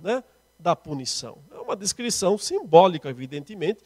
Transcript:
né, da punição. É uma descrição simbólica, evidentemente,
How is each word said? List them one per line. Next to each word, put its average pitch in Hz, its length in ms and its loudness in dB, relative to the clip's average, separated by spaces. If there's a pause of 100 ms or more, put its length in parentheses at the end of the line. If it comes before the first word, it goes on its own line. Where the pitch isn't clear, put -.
né, 233 200 -4 (380)
da 165 160 0
punição. 131 640 -10 (140)
É - 80 -18
uma 233 180 -8
descrição 208 600 -2
simbólica, 180 720 4
evidentemente, 147 760 -8